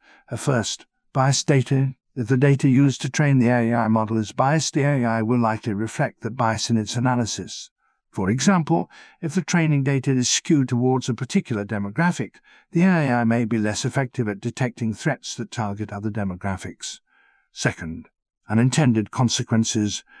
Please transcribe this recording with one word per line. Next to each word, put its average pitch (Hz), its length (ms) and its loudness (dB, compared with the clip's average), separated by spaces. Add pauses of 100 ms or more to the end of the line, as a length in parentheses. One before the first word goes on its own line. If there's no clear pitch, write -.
(300)
Uh, 123 60 -6
first, - 500 -2 (260)
biased 135 360 0
data. 135 460 2 (200)
If 117 140 -4
the 131 80 2
data 139 320 4
used 135 340 4
to 135 80 -4
train 143 300 2
the 117 80 4
A 120 260 2
I 117 140 0
model 110 280 0
is 110 140 -2
biased, 143 440 0
the 143 80 0
A 139 220 2
I 113 180 0
will 120 180 2
likely 110 340 -2
reflect 110 460 -4
that 120 160 -8
bias 110 340 0
in 117 60 2
its 107 180 -2
analysis. 120 760 -4 (400)
For 95 200 -2
example, 165 600 2 (300)
if 160 140 -6
the 185 80 0
training 156 400 2
data 139 300 0
is 127 180 0
skewed 139 380 2
towards 127 400 0
a 127 60 -2
particular 113 500 -2
demographic, 107 720 -4 (360)
the 175 100 2
A 165 300 4
I 120 120 2
may 117 200 2
be 113 140 0
less 104 260 -2
effective 127 440 -2
at 101 120 -4
detecting 117 540 -4
threats - 400 -6
that 117 160 -10
target 104 420 -6
other 101 180 -6
demographics. 98 880 -8 (520)
Second, 82 560 -6 (400)
unintended 117 640 2
consequences. 113 920 -2 (160)